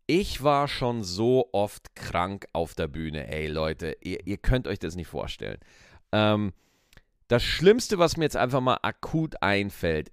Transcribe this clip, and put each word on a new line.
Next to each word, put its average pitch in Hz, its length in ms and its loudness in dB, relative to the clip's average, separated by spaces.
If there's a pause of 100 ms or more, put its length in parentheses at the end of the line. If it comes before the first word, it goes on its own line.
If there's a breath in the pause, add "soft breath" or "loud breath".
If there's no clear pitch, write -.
Ich 165 380 0
war 143 240 4
schon 120 340 -2
so 113 480 2
oft - 460 -4
krank 95 560 -4
auf 82 240 -2
der 85 100 -2
Bühne. 78 400 -6
Ey, 76 220 -4
Leute, 78 520 -4
ihr, - 280 -8
ihr 98 80 -4
könnt - 320 2
euch 101 100 -4
das 82 160 -6
nicht 87 140 -8
vorstellen. - 500 -8 (540 soft breath)
Ähm, 104 400 2 (720 soft breath)
das 120 160 4
Schlimmste, 208 560 4
was 170 180 2
mir 160 100 0
jetzt - 100 -2
einfach 123 240 2
mal 127 220 2
akut - 600 -4
einfällt, 92 720 0